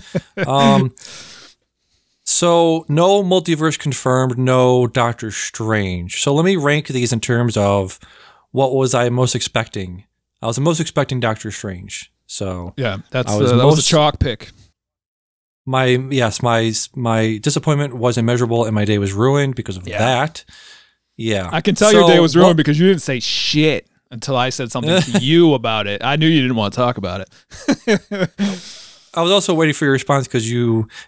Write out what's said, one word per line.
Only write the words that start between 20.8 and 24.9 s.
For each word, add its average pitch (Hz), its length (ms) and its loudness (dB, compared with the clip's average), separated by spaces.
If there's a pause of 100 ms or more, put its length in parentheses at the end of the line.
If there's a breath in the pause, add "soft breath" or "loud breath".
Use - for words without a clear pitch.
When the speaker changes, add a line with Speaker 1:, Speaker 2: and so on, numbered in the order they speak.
Speaker 2:
Yeah. 104 360 -4
Speaker 1:
I 160 100 -2
can 190 140 0
tell 214 160 4
your 208 120 8
Speaker 2:
So 170 40 4
Speaker 1:
day 170 120 6
was 165 160 4
ruined 180 160 8
Speaker 2:
what 165 60 2
Speaker 1:
because 147 220 2
you 180 80 4
didn't 190 160 2
say 131 160 -4
shit 151 680 -2 (220)
until 123 260 -6
I 127 140 0
said 123 220 -8
something 156 300 0